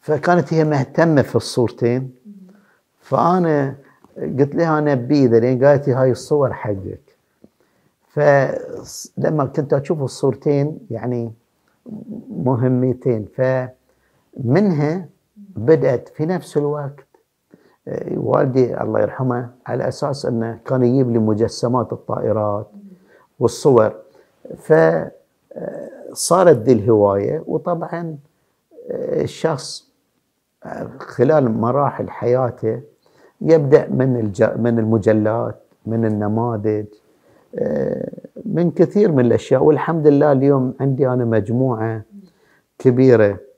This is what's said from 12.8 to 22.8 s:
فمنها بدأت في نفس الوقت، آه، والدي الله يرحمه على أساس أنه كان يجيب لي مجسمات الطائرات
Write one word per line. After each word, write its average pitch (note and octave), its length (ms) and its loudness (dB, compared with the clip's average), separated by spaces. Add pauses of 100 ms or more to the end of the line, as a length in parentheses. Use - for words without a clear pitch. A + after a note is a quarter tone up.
فمنها C#3+ 1700 -2 (280)
بدأت C3+ 720 0
في - 180 -6
نفس E3+ 300 -6
الوقت، C#3+ 500 -6 (840)
آه، - 300 -6
والدي B2+ 640 2
الله A2 180 0
يرحمه A#2+ 500 -2 (160)
على B2 220 -4
أساس C#3 380 -6
أنه A2+ 380 -4
كان C3 180 0
يجيب B2 280 2
لي A#2 80 0
مجسمات A2+ 720 0
الطائرات G#2+ 800 -4 (680)